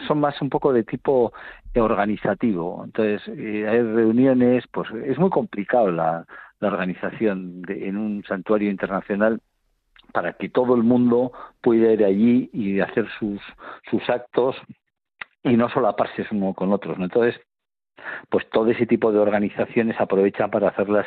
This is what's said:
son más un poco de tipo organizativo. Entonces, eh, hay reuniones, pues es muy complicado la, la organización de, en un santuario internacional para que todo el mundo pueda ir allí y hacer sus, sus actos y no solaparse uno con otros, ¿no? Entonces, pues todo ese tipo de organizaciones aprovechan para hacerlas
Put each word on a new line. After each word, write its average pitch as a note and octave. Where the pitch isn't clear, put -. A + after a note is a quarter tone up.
son D3+
más D3
un C#3
poco C#3
de A#2
tipo B2+
organizativo. G2+
Entonces, G#2+
eh, G#2+
hay A#2
reuniones, B2
pues F2
es C3+
muy F#3
complicado A2
la, E2
la G#2
organización F#2
de, G2
en F#2+
un G#2
santuario G#2
internacional G2+
para -
que -
todo B2+
el A2+
mundo B2
pueda A2+
ir G#2+
allí A#2
y G2
hacer G#2
sus, G2+
sus -
actos B2
y B2
no A#2+
solaparse A2
uno F#2+
con G2
otros, E2
¿no? F#2
Entonces, A#2
pues -
todo A2+
ese A2+
tipo A2+
de G#2
organizaciones G#2
aprovechan G2+
para G2
hacerlas G2+